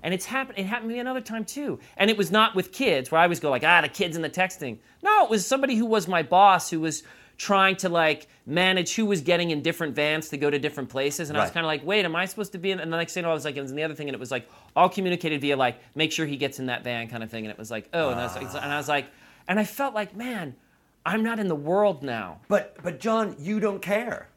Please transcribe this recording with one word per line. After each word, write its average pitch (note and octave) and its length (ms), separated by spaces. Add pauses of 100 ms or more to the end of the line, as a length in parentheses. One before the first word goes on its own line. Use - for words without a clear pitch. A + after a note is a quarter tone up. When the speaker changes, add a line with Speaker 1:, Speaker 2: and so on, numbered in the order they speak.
Speaker 1:
And E3+ 100
it's F#3 140
happened, C4 320
it F#3+ 80
happened A3+ 240
to A#3 40
me B3 60
another B3+ 220
time A3 240
too. C#4 340 (160)
And G3+ 140
it G#3 80
was E3+ 120
not G#3+ 240
with F3+ 160
kids, E3 400
where D#3+ 100
I F3 40
always F3 160
go D3+ 100
like, B2+ 140
"Ah, E3+ 160
the D3+ 80
kids F3 260
and E3 100
the C#3+ 60
texting." E3 460 (260)
No, G4+ 220
it A#3 60
was G#3 160
somebody C4+ 300
who A#3 100
was G#3+ 200
my F3 160
boss F3+ 480
who E3 100
was D#3 220 (360)
trying F#3+ 380
to, F#3+ 140
like, D#3 380 (180)
manage F3+ 480
who A3+ 100
was G3+ 160
getting E3+ 300
in D3 100
different D#3+ 340
vans D3+ 360
to C#3 80
go D3 100
to C#3+ 100
different C#3+ 300
places. C#3+ 400
And D3+ 80
I D3 60
was G2 60
Speaker 2:
Right. - 60
Speaker 1:
kinda E3 120
like, D3+ 180
"Wait, G3+ 220
am E3 100
I F3+ 80
supposed F#3+ 280
to F#3+ 60
be F#3 120
in?" F#3 100
And E3 100
the E3 60
next E3 160
thing F3 140
I E3 60
was D3 120
like, C#3+ 120
it C#3+ 40
was C#3 100
in C#3 60
the D3+ 60
other D#3 120
thing. D3 140
And C3+ 60
it A2 60
was B2 100
like, B2+ 180 (260)
all F3+ 140
communicated E3+ 540
via, C#3+ 140
like, B2 200 (180)
"Make D3+ 180
sure D#3+ 120
he C#3+ 140
gets C3+ 200
in C3 80
that B2 160
van" A#2 260
kind A#2 140
of A2 80
thing. A2+ 140
And G#2+ 80
it - 60
was A2 120
like, A2 220
"Oh," E3 180
and A#2+ 80
I - 60
was A#2+ 120
like, C3 180
Speaker 2:
Ah. C#3+ 80
Speaker 1:
and C#3+ 100
I D3 60
was C#3 100
like, C#3 180 (420)
and G3 120
I G#3 40
felt C#4 300
like, G#3 220
"Man, G#3 380 (500)
I'm G#3 180
not A3+ 160
in G3+ 100
the E3 60
world E3 480
now." A2 360 (100)
Speaker 2:
But, G3 340
but E3 180
John, A3 380
you G3 220
don't G#3 220
care G#3+ 540